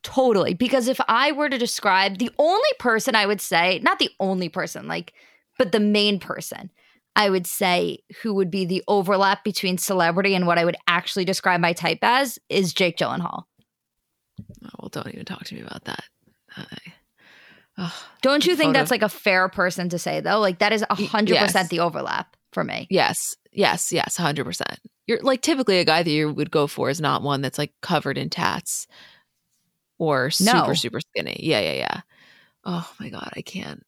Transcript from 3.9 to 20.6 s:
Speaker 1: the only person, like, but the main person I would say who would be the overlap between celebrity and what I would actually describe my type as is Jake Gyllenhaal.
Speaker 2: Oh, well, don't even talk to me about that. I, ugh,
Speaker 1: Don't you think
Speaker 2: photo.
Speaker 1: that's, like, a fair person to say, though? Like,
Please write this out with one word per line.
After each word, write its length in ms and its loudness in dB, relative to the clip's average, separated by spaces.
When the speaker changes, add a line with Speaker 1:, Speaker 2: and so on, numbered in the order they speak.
Speaker 1:
the 120 0
only 280 0
person, 400 -6
like, 240 -8
but 140 2
the 80 2
main 400 2
person 500 -12
I 160 4
would 160 0
say 520 0
who 120 -2
would 160 0
be 140 -2
the 240 -2
overlap 560 2
between 320 -2
celebrity 580 2
and 120 2
what 100 4
I 80 4
would 120 2
actually 400 0
describe 340 0
my 140 2
type 260 -2
as 380 2
is 240 0
Jake 240 0
Gyllenhaal. 480 -4
Speaker 2:
Oh, 40 -18
well, 100 -16
don't 200 -10
even 160 -14
talk 200 -12
to 100 -14
me 80 -14
about 240 -16
that. 180 -10
I, 80 -14
ugh, 160 -6
Speaker 1:
Don't 240 4
you 80 4
think 140 4
Speaker 2:
photo. 100 4
Speaker 1:
that's, 140 0
like, 100 0
a 60 0
fair 400 0
person 400 -2
to 100 -4
say, 220 -4
though? 180 0
Like, 220 0